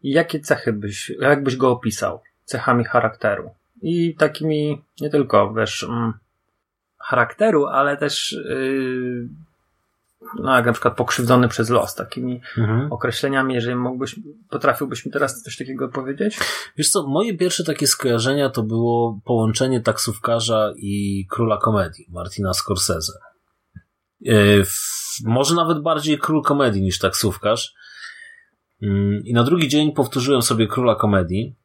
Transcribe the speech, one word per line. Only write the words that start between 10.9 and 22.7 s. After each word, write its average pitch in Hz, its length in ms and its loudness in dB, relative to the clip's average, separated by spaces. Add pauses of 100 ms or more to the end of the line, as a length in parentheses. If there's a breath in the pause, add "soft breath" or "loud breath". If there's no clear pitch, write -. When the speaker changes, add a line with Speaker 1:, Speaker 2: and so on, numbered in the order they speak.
Speaker 1:
pokrzywdzony 123 520 2
przez 113 220 -2
los, - 260 2
takimi 123 460 -8 (160 loud breath)
Speaker 2:
Mhm. 117 360 0
Speaker 1:
określeniami, 131 600 -2
jeżeli 123 220 -2
mógłbyś, 127 440 -4 (300)
potrafiłbyś 139 560 -2
mi - 60 -8
teraz 139 320 -2
coś - 140 -14
takiego 131 320 -6
powiedzieć? 139 500 -4 (380 loud breath)
Speaker 2:
Wiesz 147 120 0
co, 165 180 0
moje 180 300 0
pierwsze 180 260 -2
takie 147 240 -2
skojarzenia 131 600 2
to 117 140 -2
było 117 640 0
połączenie 120 560 2
taksówkarza 110 960 0
i 101 540 -2
króla 113 280 0
komedii, 98 520 0
Martina 92 440 -6
Scorsese. 90 600 -2 (1120)